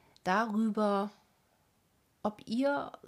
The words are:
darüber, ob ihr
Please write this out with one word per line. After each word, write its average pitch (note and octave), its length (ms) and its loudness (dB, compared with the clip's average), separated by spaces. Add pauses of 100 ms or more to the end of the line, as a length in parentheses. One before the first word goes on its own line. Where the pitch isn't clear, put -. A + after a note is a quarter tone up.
(220)
darüber, G#3 880 0 (1120)
ob G#3+ 240 -4
ihr C#4 460 0 (160)